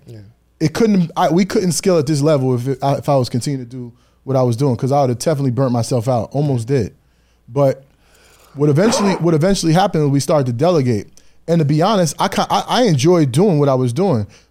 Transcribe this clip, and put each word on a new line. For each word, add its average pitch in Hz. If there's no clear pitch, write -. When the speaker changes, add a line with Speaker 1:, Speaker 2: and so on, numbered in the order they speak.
Speaker 1:
Yeah. 113
Speaker 2:
It 156
couldn't, 196
I, 170
we 180
couldn't 190
scale 180
at 147
this 147
level 135
if 120
it, 131
I, 139
if -
I 143
was 123
continuing 131
to 117
do 123
what 131
I 131
was 123
doing, 131
'cause 131
I 143
would 135
have 123
definitely 139
burnt 127
myself 120
out, 123
almost 135
did. 127
But 135
what 143
eventually, 196
what 170
eventually 165
happened 175
was 139
we 143
started 147
to 123
delegate. 127
And 170
to 160
be 151
honest, 185
I 180
ki-, 196
I, 190
I 202
enjoyed 156
doing 165
what 143
I 135
was 127
doing. 127